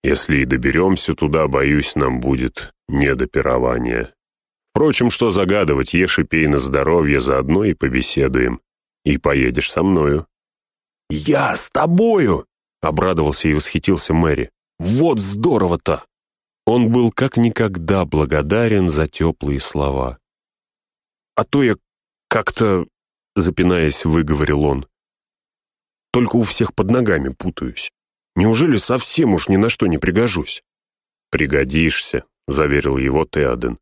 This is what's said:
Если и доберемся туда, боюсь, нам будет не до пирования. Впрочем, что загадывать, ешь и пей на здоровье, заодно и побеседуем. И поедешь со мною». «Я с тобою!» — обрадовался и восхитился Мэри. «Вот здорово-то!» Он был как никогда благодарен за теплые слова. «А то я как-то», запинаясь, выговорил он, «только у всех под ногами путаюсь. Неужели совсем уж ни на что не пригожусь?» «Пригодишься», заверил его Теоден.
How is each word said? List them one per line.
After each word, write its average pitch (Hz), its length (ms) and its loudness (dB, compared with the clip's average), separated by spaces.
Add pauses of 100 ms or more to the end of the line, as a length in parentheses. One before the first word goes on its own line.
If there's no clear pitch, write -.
Если 71 340 0
и 65 60 0
доберемся 71 680 0
туда, 78 340 0
боюсь, 71 480 0
нам 64 240 0
будет 64 520 -4 (160)
не 69 280 0
до 64 100 -2
пирования. 62 880 -2 (560)
Впрочем, 139 400 2
что 113 220 0
загадывать, 90 600 0
ешь 90 280 0
и - 40 0
пей 80 220 0
на 73 140 2
здоровье, 71 600 0
заодно 67 440 0
и 90 100 0
побеседуем. 64 880 -2 (440)
И 71 140 0
поедешь 67 520 -2
со 82 120 -2
мною». 78 440 0 (840)
«Я 139 460 0
с - 140 -14
тобою!» — 170 760 2 (340)
обрадовался 78 680 0
и 76 60 2
восхитился 78 600 -2
Мэри. 76 360 0 (280)
«Вот 120 400 2
здорово-то!» 98 880 -2 (600)
Он 117 280 2
был 120 180 2
как - 260 -2
никогда 98 680 0
благодарен 78 840 0
за 76 200 0
теплые 73 500 -2
слова. 67 600 -4 (1160)
«А 107 100 -2
то 143 200 0
я 110 100 2 (540)
как-то», 104 580 0 (540)
запинаясь, 87 640 0
выговорил 76 600 0
он, 69 220 -2 (1300)
«только 120 240 0
у 120 60 4
всех - 320 -2
под 101 160 -2
ногами 98 400 2
путаюсь. - 600 -8 (460)
Неужели 214 400 4
совсем 127 580 0
уж - 140 -2
ни 98 80 2
на 110 120 2
что 110 180 0
не 82 120 0
пригожусь?» 92 640 -2 (680)
«Пригодишься», 71 960 -2 (220)
заверил 71 500 0
его 67 280 -2
Теоден. 60 580 -4